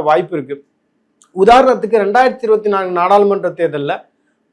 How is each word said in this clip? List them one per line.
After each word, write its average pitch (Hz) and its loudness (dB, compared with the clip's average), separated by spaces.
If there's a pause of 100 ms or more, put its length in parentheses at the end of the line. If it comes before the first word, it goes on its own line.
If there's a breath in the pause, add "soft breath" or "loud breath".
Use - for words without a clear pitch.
வாய்ப்பு 170 -2
இருக்கு. 139 -10 (800)
உதாரணத்துக்கு 226 2
ரெண்டாயிரத்தி 233 0
இருபத்தி 214 0
நான்கு 185 -4
நாடாளுமன்ற 190 0
தேர்தல்ல 151 -4 (600)